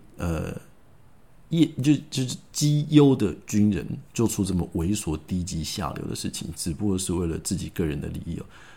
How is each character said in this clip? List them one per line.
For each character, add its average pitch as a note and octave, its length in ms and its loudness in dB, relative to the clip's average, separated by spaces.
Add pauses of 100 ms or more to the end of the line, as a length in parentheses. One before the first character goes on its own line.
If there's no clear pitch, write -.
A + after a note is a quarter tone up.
(160)
呃， F2 400 -4 (1000)
业-， D#3+ 120 6 (160)
就-， C#3+ 120 6 (160)
就 C3 180 -2
是 B2+ 80 -8 (160)
绩 D3 380 2
优 C#3+ 240 8
的 A2 200 0 (120)
军 G#2 240 4
人 F2+ 160 -2 (260)
做 A#2 140 2
出 G#2+ 180 0
这 F#2 100 -2
么 F2 200 0
猥 F2+ 220 0
琐、 D#2+ 300 -4
低 F2+ 160 -2
级、 E2 220 -6
下 D2+ 280 -4
流 - 140 -8
的 - 80 -6
事 - 160 -6
情， - 260 -8
只 - 160 -4
不 G#2 140 -4
过 F#2+ 120 2
是 F#2 140 -2
为 F2 140 0
了 D#2+ 120 -2
自 - 160 -6
己 F2 160 -4
个 - 140 -2
人 D2+ 160 -2
的 - 80 -6
利 D#2+ 180 -8
益 E2+ 120 -6
哦。 - 80 -12 (300)